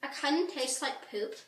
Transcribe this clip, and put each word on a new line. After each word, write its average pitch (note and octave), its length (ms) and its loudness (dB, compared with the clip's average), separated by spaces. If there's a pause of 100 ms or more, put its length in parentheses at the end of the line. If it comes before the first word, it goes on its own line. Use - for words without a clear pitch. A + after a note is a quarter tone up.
It C#4 80 -4 (100)
kinda D#4 300 4
tastes C4 300 0
like - 280 -2
poop. G#3+ 260 -2 (120)